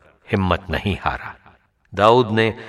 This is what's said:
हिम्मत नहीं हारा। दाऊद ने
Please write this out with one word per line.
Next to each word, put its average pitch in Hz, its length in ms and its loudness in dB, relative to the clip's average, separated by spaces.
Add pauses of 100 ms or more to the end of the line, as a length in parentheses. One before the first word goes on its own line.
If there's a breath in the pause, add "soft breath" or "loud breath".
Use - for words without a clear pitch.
(320)
हिम्मत 95 380 0
नहीं 87 320 -4
हारा। - 340 -6 (600)
दाऊद 110 360 4
ने 110 260 0 (120 loud breath)